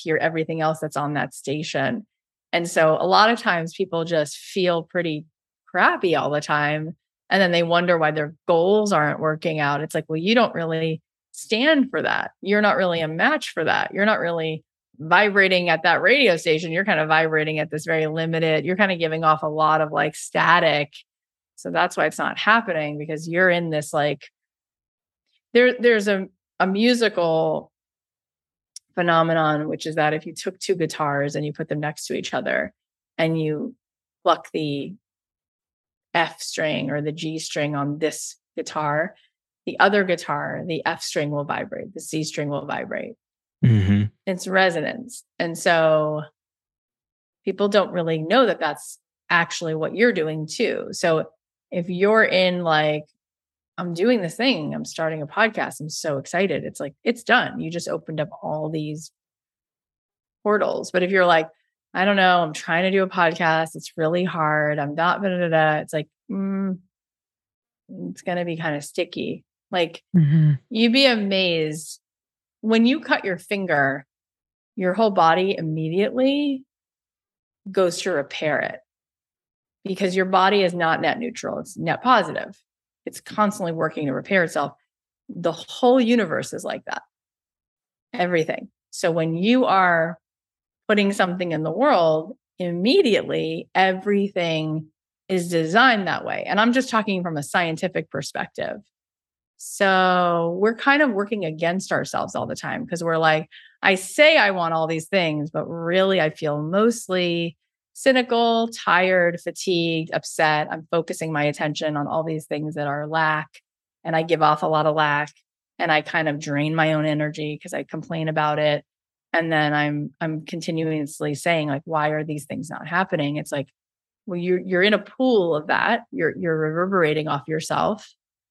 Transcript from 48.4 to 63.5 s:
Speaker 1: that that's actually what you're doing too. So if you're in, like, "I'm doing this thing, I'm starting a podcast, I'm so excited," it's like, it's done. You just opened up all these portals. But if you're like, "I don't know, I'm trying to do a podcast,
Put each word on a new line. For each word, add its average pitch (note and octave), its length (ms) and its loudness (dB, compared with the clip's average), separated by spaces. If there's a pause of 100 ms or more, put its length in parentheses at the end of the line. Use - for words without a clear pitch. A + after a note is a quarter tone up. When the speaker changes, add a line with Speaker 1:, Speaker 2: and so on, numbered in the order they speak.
Speaker 1:
that E3+ 120 -2
that's D3 380 -6 (320)
actually E3 460 -2
what D#3 200 -4
you're A3+ 160 4
doing D#3 360 -2
too. - 440 -4
So D#3+ 380 0 (400)
if F3 180 -4
you're G3+ 360 4
in, F3+ 400 2
like, D3+ 420 2 (720)
"I'm F3 160 -6
doing G#3 300 2
this E3 120 -6
thing, G#3+ 380 -2
I'm D3+ 120 -8
starting D#3+ 360 -6
a C#3+ 60 -8
podcast, G3 540 -2
I'm D#3 80 -10
so D#3 280 -6
excited," E3+ 460 -2
it's D3+ 160 -12
like, C#3+ 240 -10
it's A#3+ 200 -2
done. G3 360 0
You D#3+ 100 -6
just E3+ 180 -8
opened D#3+ 320 -6
up D3+ 100 -4 (120)
all D#3 300 -6
these D#3 400 -8 (1300)
portals. G#3 480 0
But F3+ 140 0
if F3+ 80 -2
you're F#3+ 160 4
like, E3 200 4 (460)
"I F3+ 120 0
don't G3+ 100 2
know, F#3 260 6
I'm D#3 120 -2
trying E3+ 320 -2
to F#3+ 120 2
do F#3+ 60 4
a F#3 40 -2 (140)
podcast, D#3+ 540 2